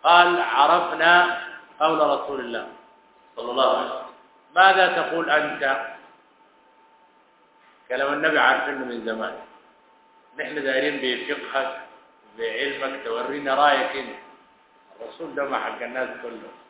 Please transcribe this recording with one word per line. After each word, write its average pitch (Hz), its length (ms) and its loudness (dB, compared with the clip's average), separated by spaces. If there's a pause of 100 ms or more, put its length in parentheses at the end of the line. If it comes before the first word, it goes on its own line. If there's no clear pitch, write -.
قال: 175 380 6
"عرفنا 165 1000 4 (380)
قول 156 180 2
رسول 143 420 0
الله 113 280 -8 (680)
صلى 120 140 -10
الله 127 280 2
عليه - 120 -4
وسلم، - 160 -10 (480)
ماذا 190 320 6 (160)
تقول 160 280 -2
أنت؟" 147 560 0 (2000)
كلام 139 240 -2
النبي 151 260 0
عارفينه 131 460 2
من 117 220 -8
زمان، 110 320 -6 (1000)
نحن 151 160 -8
دايرين 139 480 0
بفقهك 131 800 -4 (580)
بعلمك، 135 680 -6
تورينا 131 500 -4
رأيك 139 420 4
انت، 117 220 -10 (840)
الرسول 139 340 -14
ده 143 100 -2
ما 135 140 -4
حق 117 240 -8
الناس 123 260 -6 (140)
كله. 113 300 -14 (180)